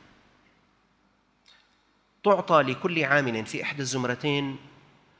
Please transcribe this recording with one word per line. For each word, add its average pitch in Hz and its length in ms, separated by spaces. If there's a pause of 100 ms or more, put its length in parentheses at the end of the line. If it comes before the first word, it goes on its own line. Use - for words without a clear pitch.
(2250)
تعطى 190 380
لكل 151 420
عامل 131 420
في - 180
إحدى 143 180
الزمرتين 135 760 (640)